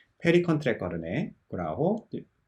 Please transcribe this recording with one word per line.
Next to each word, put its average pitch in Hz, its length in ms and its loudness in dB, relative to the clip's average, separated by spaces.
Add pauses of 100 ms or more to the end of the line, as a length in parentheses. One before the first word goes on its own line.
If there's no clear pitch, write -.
(200)
페리 170 220 6
컨트랙 151 380 0
거르네. 87 540 -4 (140)
그라고 101 600 -2 (400)